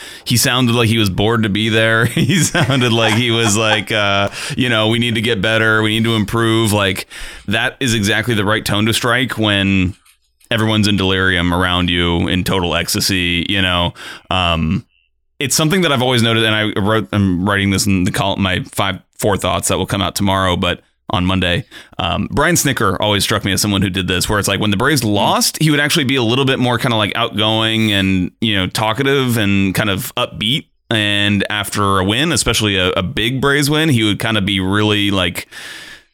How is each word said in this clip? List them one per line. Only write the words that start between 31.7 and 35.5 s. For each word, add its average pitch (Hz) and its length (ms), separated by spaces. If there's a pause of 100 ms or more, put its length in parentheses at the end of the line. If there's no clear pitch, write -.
a 92 60
win, 120 280
especially 110 440
a, 92 160
a 95 100
big 120 380
Braves 139 280
win, 151 220
he 120 140
would 101 160
kinda 110 200
be 95 200
really, 101 500
like, 90 380 (640)